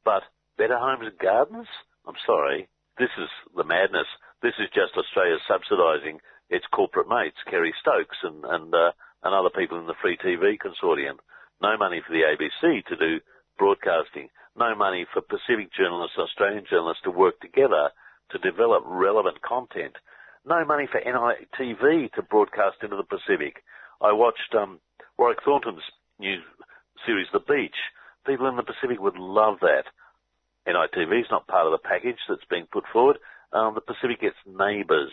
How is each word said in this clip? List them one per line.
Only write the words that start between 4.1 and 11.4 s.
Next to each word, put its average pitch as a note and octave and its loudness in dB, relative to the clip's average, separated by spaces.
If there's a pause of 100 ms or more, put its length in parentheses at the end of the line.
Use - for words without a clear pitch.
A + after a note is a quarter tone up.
This A#2+ 0
is G2+ -4
just F#2+ 0
Australia F2 0 (140)
subsidising D#2+ 0 (260)
its F2+ -2
corporate F#2 0
mates, G2+ -2 (140)
Kerry E2+ 0
Stokes G#2+ 0
and, D#2 -10
and, E2 -6
uh, E2+ 4 (320)
and F#2 0
other F#2 4
people E2+ -4
in E2 -12
the E2 -8
Free F2 0
T F2+ -2
V G2+ 0
consortium. D2 -2 (420)